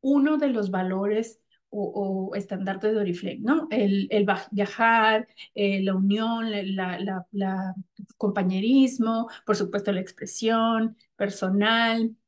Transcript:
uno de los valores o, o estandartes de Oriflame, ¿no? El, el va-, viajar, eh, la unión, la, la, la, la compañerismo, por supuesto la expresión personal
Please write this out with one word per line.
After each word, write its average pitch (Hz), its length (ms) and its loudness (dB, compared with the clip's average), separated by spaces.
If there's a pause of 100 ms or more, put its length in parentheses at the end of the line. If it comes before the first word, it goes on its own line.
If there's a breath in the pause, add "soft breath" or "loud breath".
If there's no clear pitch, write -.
uno 285 380 2
de 285 120 2
los 208 200 0
valores 190 680 -2 (300)
o, 196 600 -4
o - 40 -8
estandartes 196 600 -4
de 220 60 0
Oriflame, 180 400 -4
¿no? 285 300 0
El, 202 400 2
el 208 180 2
va-, 185 220 -2
viajar, 220 800 2 (260 loud breath)
eh, 196 280 0
la 190 120 0
unión, 220 560 0
la, 202 120 -4
la, 185 360 -4
la, 190 340 -6
la 190 420 -2 (420)
compañerismo, 226 1120 2 (160 loud breath)
por 208 120 2
supuesto 202 360 -2
la 185 80 0
expresión 226 960 0 (200 soft breath)
personal 220 1000 0 (120)